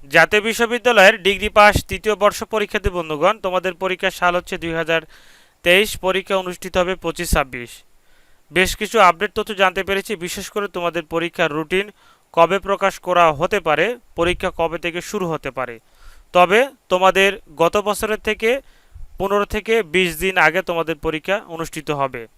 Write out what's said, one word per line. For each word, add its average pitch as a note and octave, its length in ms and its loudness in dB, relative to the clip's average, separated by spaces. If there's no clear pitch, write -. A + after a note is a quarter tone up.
জাতীয় E3 320 6
বিশ্ববিদ্যালয়ের A3 680 4
ডিগ্রি G3 300 0
পাস G#3 160 8
তৃতীয় G3+ 340 -2
বর্ষ G3+ 160 2
পরীক্ষার্থী G#3 440 -2
বন্ধুগণ, D#3+ 380 0
তোমাদের F#3 280 -2
পরীক্ষার F#3 360 -4
সাল F3+ 200 2
হচ্ছে F3+ 240 -8
দুই E3 160 -6
হাজার E3 220 -2
তেইশ, F#3+ 240 4
পরীক্ষা F#3+ 380 -2
অনুষ্ঠিত F3+ 380 -10
হবে F3+ 120 -2
পঁচিশ E3+ 300 -6
ছাব্বিশ। B2+ 380 -4
বেশ F3+ 280 0
কিছু A3 180 -4
আপডেট F3 280 -2
তথ্য G#3+ 140 -6
জানতে F#3 260 0
পেরেছি, G3 240 -4
বিশেষ F#3 280 -10
করে G3+ 220 -4
তোমাদের E3+ 280 -4
পরীক্ষার E3 440 -4
রুটিন E3+ 280 -4
কবে E3+ 200 4
প্রকাশ G3 260 0
করা F3 180 4
হতে F#3 280 0
পারে, D#3 180 2
পরীক্ষা F3 300 -2
কবে E3 260 -2
থেকে E3+ 140 -6
শুরু G3+ 240 -4
হতে D3 240 -8
পারে। B2 180 -8
তবে F3+ 240 6
তোমাদের F#3+ 380 4
গত E3+ 140 2
বছরের G#3+ 420 -4
থেকে A3 220 -2
পনেরো G3 360 -2
থেকে G#3+ 180 -4
বিশ F#3 140 0
দিন F#3+ 120 -2
আগে D#3+ 120 0
তোমাদের E3 260 -4
পরীক্ষা D#3+ 300 -2
অনুষ্ঠিত D#3+ 320 -10
হবে B2+ 200 -4